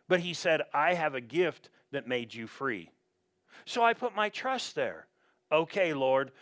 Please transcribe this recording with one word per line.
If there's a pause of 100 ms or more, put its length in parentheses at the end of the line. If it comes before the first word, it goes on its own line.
But
he
said, (100)
"I
have
a
gift (220)
that
made
you
free." (760)
So
I
put
my
trust
there. (440)
"Okay,
Lord, (100)